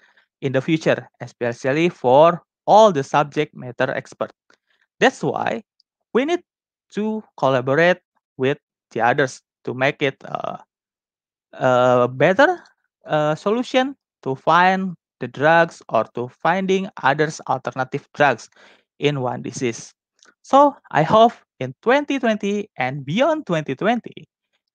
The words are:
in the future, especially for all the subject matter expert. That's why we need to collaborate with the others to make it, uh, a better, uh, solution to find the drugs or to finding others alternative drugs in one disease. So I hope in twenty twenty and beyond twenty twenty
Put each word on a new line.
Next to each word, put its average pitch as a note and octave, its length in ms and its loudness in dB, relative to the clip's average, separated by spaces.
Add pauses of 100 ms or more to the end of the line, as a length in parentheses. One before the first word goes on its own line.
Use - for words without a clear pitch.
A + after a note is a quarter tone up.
(420)
in C#3 100 -4
the C3 100 -2
future, D3+ 480 -2 (120)
especially C3 680 -4
for D#3+ 540 2 (240)
all G#3 240 6
the C#3 120 -2
subject D3 520 -2
matter C3 340 -4
expert. - 420 -8 (680)
That's - 240 0
why B2+ 400 -4 (500)
we B3 120 2
need F4 180 -2 (500)
to G#3+ 300 -6 (120)
collaborate C3+ 640 2 (400)
with C3+ 220 -2 (320)
the A2+ 100 -4
others B2+ 400 0 (240)
to B2 80 -8
make C3 280 -4
it, C3+ 220 -2
uh, - 340 -10 (960)
a B2 540 2
better, F#3+ 540 2 (440)
uh, D3+ 280 -2
solution B3+ 640 -2 (280)
to C3 120 -4
find F#3 580 2 (260)
the - 80 -8
drugs D#3+ 640 2
or A2 160 0 (100)
to B2 140 -8
finding F#3+ 600 -2 (140)
others D3 460 0
alternative C3 640 -6
drugs C#3 360 0 (500)
in D3 220 0
one B2 200 -6
disease. - 520 -8 (500)
So C#4 320 4 (160)
I D3 120 2
hope A3 300 4 (260)
in C3 220 -8
twenty C#4 380 0
twenty G#3 580 -4
and C3+ 280 -6
beyond C4+ 400 0
twenty D#3 300 -4
twenty G#3 540 -6 (460)